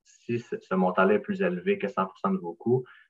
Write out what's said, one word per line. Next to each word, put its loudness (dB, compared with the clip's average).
si -8
ce, -8
ce -6
montant-là 4
est 4
plus -4
élevé 0
que -4
cent -2
pour -8
cent -2
de 0
vos -8
coûts 0